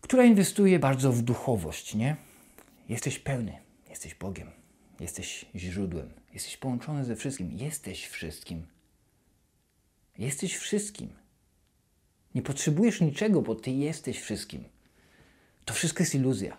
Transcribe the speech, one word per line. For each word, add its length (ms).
która 240
inwestuje 540
bardzo 340
w 100
duchowość, 720
nie? 220
Jesteś 300
pełny, 400
jesteś 240
Bogiem, 360
jesteś 460
źródłem, 540
jesteś 220
połączony 480
ze 120
wszystkim, 360
jesteś 540
wszystkim. 600
Jesteś 380
wszystkim. 520
Nie 80
potrzebujesz 580
niczego, 420
bo 120
ty 160
jesteś 500
wszystkim. 440
To 100
wszystko 280
jest 120
iluzja. 440